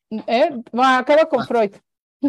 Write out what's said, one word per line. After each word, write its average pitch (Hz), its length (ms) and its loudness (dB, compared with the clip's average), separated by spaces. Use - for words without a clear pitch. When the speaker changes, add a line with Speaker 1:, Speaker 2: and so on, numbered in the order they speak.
Speaker 1:
¿eh? 269 240 0
Bueno, 254 240 2
acabo 294 320 2
con 277 120 -2
Speaker 2:
Ah. - 60 -8
Speaker 1:
Freud. 226 280 -2